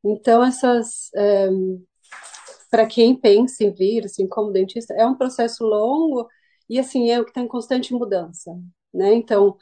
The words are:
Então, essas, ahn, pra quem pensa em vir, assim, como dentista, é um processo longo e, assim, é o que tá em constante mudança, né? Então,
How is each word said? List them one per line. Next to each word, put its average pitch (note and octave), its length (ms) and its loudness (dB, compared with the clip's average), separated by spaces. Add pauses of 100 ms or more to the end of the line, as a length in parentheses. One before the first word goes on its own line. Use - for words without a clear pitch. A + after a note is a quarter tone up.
Então, A3+ 400 2
essas, B3 720 -2
ahn, F#3+ 640 0 (880)
pra A3+ 180 4
quem A#3 280 4
pensa A3+ 480 4
em G3+ 100 2
vir, G#3 320 -2
assim, G3 220 -6
como G#3+ 240 -6
dentista, F#3+ 420 -4
é A3+ 120 2
um B3+ 100 0
processo A#3+ 500 -4
longo A#3+ 600 0 (420)
e, A#3+ 100 -2
assim, B3+ 300 -2
é A#3+ 100 0
o A3+ 60 -2
que - 80 -20
tá B3+ 80 -6
em B3 60 -6
constante B3 460 -6
mudança, F#3+ 580 -8 (420)
né? G3 200 2
Então, G3+ 480 2